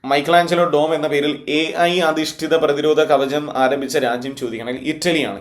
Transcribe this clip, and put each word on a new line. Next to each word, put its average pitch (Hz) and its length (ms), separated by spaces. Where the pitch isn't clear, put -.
മൈക്കലാഞ്ചലോ 170 600
ഡോം 156 300
എന്ന 151 140
പേരിൽ 143 400
എ 156 300
ഐ 175 220
അധിഷ്ഠിത 156 540
പ്രതിരോധ 151 460
കവചം 143 580
ആരംഭിച്ച 135 380
രാജ്യം 127 400
ചോദിക്കണമെങ്കിൽ 123 520
ഇറ്റലിയാണ്, 151 520